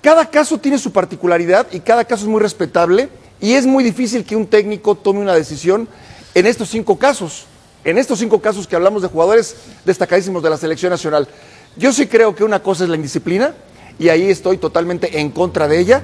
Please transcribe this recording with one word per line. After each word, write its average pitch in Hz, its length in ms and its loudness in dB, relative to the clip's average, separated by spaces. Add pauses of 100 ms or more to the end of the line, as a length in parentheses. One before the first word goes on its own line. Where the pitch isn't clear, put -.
Cada 320 300 6
caso 302 260 0
tiene 269 220 -2
su - 120 -6
particularidad 180 800 0
y 185 100 -10
cada 233 240 2
caso 208 180 -4
es 208 40 -4
muy 220 140 0
respetable 180 680 0 (320)
y 214 140 0
es 262 140 2
muy 262 160 2
difícil 233 420 -2
que 208 100 -8
un 220 120 -2
técnico 208 480 0
tome 202 240 -2
una 196 160 0
decisión 160 520 -2 (460)
en 180 140 4
estos 220 220 -2
cinco 208 280 -2
casos, 220 460 -2 (400)
en 175 160 0
estos 262 180 -2
cinco 214 240 0
casos 202 240 -4
que 185 100 -6
hablamos 190 280 2
de 185 60 -4
jugadores 196 460 2 (300)
destacadísimos 180 560 0
de 160 80 0
la 151 80 -2
selección 160 320 -4
nacional. 151 380 -2 (500)
Yo 240 160 2
sí 269 140 0
creo 220 260 2
que 190 100 -2
una 214 200 0
cosa 185 220 -2
es 170 40 -2
la 165 60 0
indisciplina 165 580 -4 (460)
y 165 100 2
ahí 165 220 2
estoy 185 260 0
totalmente 170 640 -4
en 147 100 -2
contra 160 380 -2
de 156 120 2
ella 233 240 4